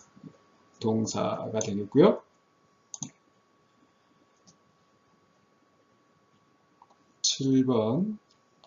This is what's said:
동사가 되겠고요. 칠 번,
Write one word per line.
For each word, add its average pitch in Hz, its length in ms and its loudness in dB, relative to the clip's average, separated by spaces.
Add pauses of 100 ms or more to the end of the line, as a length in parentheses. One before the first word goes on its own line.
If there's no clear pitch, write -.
(800)
동사가 110 800 -2
되겠고요. 104 640 2 (4000)
칠 131 240 2
번, 127 540 0 (480)